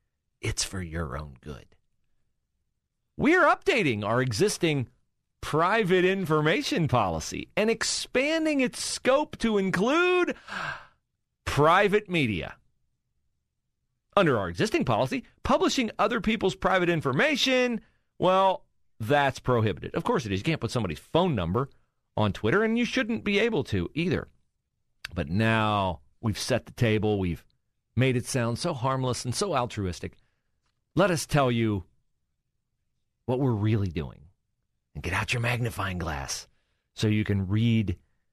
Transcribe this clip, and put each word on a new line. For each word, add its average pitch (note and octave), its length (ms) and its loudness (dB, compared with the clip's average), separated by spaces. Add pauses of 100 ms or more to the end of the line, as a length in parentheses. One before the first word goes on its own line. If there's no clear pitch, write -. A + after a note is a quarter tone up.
(400)
it's - 220 -4
for - 180 -8
your D#2+ 380 -8
own D2 220 -14
good. D2 260 -16 (1500)
"We're E4+ 260 4
updating A#3 600 2
our A2+ 180 2
existing C#3 680 0 (520)
private F3+ 640 2
information F3+ 840 2
policy F#2 680 -2
and G#3+ 120 2
expanding D4 920 0
its B3 220 -2
scope - 560 0
to A3 200 2
include D#4 760 2 (1080)
private F#3+ 640 4
media. A#2+ 480 -2 (1600)
Under D#3+ 200 4
our G2 120 -2
existing G#3 360 0
policy, B2+ 400 -2 (200)
publishing C4+ 520 0
other A3 240 0
people's F#3+ 360 0
private F#3 320 2
information, A#3+ 920 0 (380)
well, F#3+ 460 2 (340)
that's C3+ 400 2
prohibited." G#2+ 560 0
Of - 80 -2
course F3+ 240 -2
it G2 60 -2
is. F#2+ 80 0
You - 40 -14
can't D#3+ 160 -2
put A#2 120 -6
somebody's F#2 260 -4
phone E3 380 0
number G2 340 -2 (460)
on G#2 160 2
Twitter, D#3+ 320 0
and A3+ 120 0
you A#3+ 80 0
shouldn't A3+ 380 -2
be G3+ 160 0
able G#3+ 260 0
to F2+ 300 -2
either. D#3 340 -2 (840)
But D#2+ 140 -4
now G#2 720 0 (200)
we've A2 180 -4
set - 280 -4
the - 60 -20
table. G#2+ 480 0
We've F2 240 -4 (500)
made B2+ 220 2
it A#2+ 100 -4
sound A#2 320 -2
so - 160 -4
harmless B2+ 500 -2
and B2+ 80 -4
so G3 220 -2
altruistic. G#2 640 -4 (800)
Let F3+ 160 4
us D3 140 -2
tell C3+ 260 2
you A2 320 0 (1400)
what B2+ 120 -2
we're C3+ 140 2
really G#2 360 0
doing. C#2+ 340 -8 (720)
And D2 100 -12
get F2 80 -4
out G#2 200 -4
your B2 80 -2
magnifying A2+ 580 -4
glass D2+ 500 -6 (460)
so - 120 -2
you G#2+ 160 2
can G2 240 0
read G#2+ 500 2 (360)